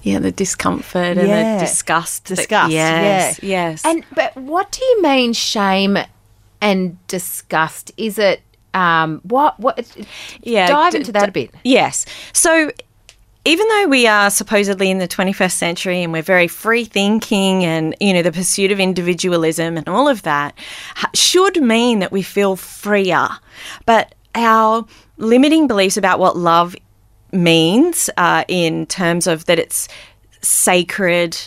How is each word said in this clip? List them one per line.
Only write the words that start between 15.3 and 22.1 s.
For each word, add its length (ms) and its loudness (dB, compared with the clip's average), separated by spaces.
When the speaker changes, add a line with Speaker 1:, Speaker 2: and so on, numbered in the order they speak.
Speaker 1:
century 440 -4
and 100 -4
we're 100 -4
very 260 2
free 360 -2
thinking 800 0
and, 360 -2
you 120 2
know, 100 2
the 100 0
pursuit 400 -2
of 80 -2
individualism 960 0
and 120 -8
all 200 2
of 140 -2
that 340 -2
ha-, 180 -6
should 480 2
mean 360 2
that 140 -2